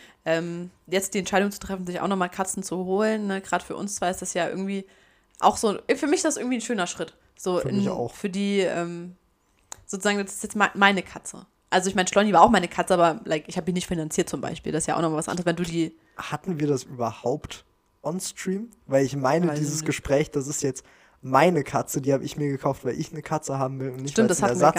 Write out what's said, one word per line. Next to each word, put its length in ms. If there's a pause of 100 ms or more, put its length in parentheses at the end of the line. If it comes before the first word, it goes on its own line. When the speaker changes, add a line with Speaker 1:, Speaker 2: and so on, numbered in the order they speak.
(260)
Speaker 1:
ähm, 440 (160)
jetzt 280
die 40
Entscheidung 320
zu 80
treffen, 280
sich 120
auch 100
nochmal 200
Katzen 340
zu 220
holen, 440
ne, 120
grad 220
für 120
uns 200
zwei 160
ist 100
das 140
ja 160
irgendwie 340 (560)
auch 160
so, 220 (180)
für 100
mich 100
ist 100
das 100
irgendwie 220
ein 20
schöner 260
Schritt. 300 (220)
So 200
Speaker 2:
Für 120
Speaker 1:
in, 60
Speaker 2:
mich 120
auch. 260
Speaker 1:
für 140
die, 320
ähm, 560 (680)
sozusagen, 360
das 120
ist 80
jetzt 120
me-, 200
meine 280
Katze. 440 (240)
Also 180
ich 60
mein, 120
Schlonny 280
war 80
auch 80
meine 180
Katze, 260
aber, 300
like, 240
ich 80
hab 100
ihn 80
nicht 140
finanziert 400
zum 140
Beispiel. 300
Das 100
ist 60
ja 80
auch 40
nochmal 180
was 120
anderes, 160
wenn 100
du 60
die 340 (220)
Speaker 2:
Hatten 420
wir 60
das 180
überhaupt 800 (380)
on-stream? 640 (180)
Weil 200
ich 100
meine, 320
Speaker 1:
Weiß 60
ich 60
Speaker 2:
dieses 200
Speaker 1:
nicht. 60
Speaker 2:
Gespräch, 440
das 180
ist 140
jetzt 220 (400)
meine 380
Katze, 380
die 120
hab 80
ich 160
mir 120
gekauft, 360
weil 140
ich 140
eine 100
Katze 360
haben 220
will 100
und 120
nicht, 100
Speaker 1:
Stimmt, 180
Speaker 2:
weil's 80
Speaker 1:
das 40
Speaker 2:
ein 80
Speaker 1:
hatten 100
wir 60
Speaker 2:
Ersatz 120